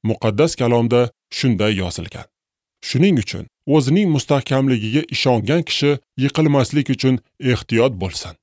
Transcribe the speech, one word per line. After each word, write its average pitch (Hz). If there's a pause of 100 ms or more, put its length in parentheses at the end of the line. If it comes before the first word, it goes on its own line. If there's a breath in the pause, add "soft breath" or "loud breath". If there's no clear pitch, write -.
Muqaddas 110
kalomda 120 (260)
shunday 107
yozilgan. 90 (560)
Shuning 165
uchun - (160)
o'zining 156
mustahkamligiga 135
ishongan 131
kishi - (260)
yiqilmaslik 139
uchun 131 (200)
ehtiyot 123
bo'lsin. 90